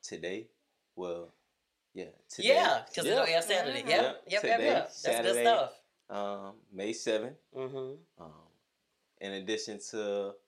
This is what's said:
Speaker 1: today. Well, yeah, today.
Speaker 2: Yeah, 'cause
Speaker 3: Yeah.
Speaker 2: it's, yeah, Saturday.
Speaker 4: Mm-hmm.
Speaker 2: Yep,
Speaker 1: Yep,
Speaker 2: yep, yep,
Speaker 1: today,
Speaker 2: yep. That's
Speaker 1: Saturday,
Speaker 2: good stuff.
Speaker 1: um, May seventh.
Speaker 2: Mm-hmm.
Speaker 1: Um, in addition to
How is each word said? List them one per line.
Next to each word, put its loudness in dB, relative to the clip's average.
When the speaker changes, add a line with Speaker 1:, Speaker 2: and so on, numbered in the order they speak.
Speaker 1:
today. -8
Well, -8
yeah, -10
today. -2
Speaker 2:
Yeah, 6
'cause -2
Speaker 3:
Yeah. 4
Speaker 2:
it's, 2
yeah, 4
Saturday. 0
Speaker 4:
Mm-hmm. -6
Speaker 2:
Yep, 6
Speaker 1:
Yep, -4
Speaker 2:
yep, -6
yep, 2
Speaker 1:
today, 2
Speaker 2:
yep. 4
That's -12
Speaker 1:
Saturday, 2
Speaker 2:
good 8
stuff. 2
Speaker 1:
um, -6
May -4
seventh. -2
Speaker 2:
Mm-hmm. -10
Speaker 1:
Um, -18
in -6
addition -4
to -2